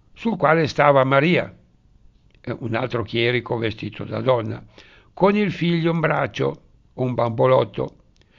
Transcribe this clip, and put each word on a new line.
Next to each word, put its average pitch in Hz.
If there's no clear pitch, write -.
sul 214
quale 156
stava 143
Maria, 139
eh, -
un 113
altro 120
chierico 117
vestito 107
da 110
donna, 117
con 202
il 208
figlio 170
in 165
braccio, 143
un 123
bambolotto, 120